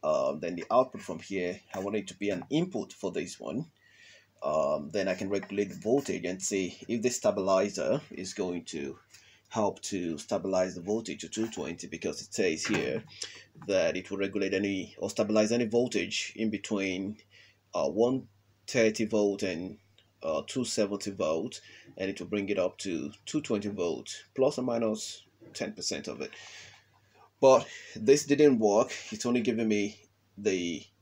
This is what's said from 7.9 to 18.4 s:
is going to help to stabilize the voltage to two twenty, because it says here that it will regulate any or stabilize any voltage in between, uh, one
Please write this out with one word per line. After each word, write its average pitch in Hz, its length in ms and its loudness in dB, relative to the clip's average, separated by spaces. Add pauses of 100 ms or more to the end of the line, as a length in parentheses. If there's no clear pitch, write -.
is - 220 -10
going 90 340 -4
to 69 300 -8 (540)
help 104 300 0
to 87 380 -4
stabilize 92 560 0
the 87 60 -10
voltage 104 400 -4
to 82 60 -12
two 110 200 -4
twenty, 85 400 -8
because 80 340 -6
it - 100 -16
says 87 360 0
here 76 360 0 (640)
that 90 300 2
it 92 140 -8
will 98 80 -6
regulate 98 340 -2
any 98 460 -2
or 101 100 -4
stabilize 107 420 2
any 120 140 4
voltage 110 720 0
in 110 160 0
between, 98 680 -2 (560)
uh, 73 160 2
one 120 380 2 (400)